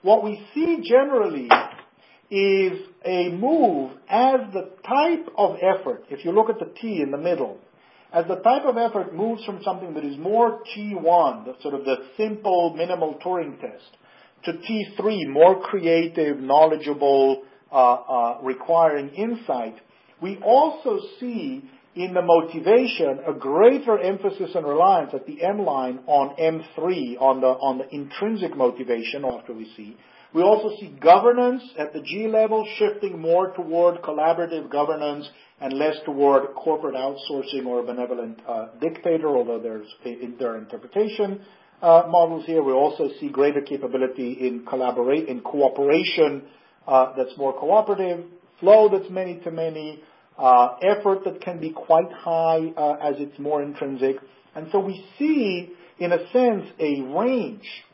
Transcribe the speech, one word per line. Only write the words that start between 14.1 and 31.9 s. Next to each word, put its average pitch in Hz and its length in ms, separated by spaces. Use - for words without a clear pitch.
to 170 140
T 214 280
three, 196 280
more 165 360
creative, 165 760
knowledgeable, 143 1080
uh, 143 40
uh, 123 680
requiring 143 680
insight, 151 640
we 190 220
also 254 560
see 175 420
in 180 180
the 180 80
motivation 165 1040
a 156 60
greater 214 680
emphasis 190 580
and 156 120
reliance 160 460
at 135 120
the 151 160
M 196 220
line 131 420
on 139 320
M 160 280
three, 156 420
on 135 220
the, 127 80
on 131 300
the 135 180
intrinsic 180 640
motivation 123 640
after 123 300
we 110 240
see. 107 180
We 165 100
also 208 360
see 165 220
governance 240 640
at 151 160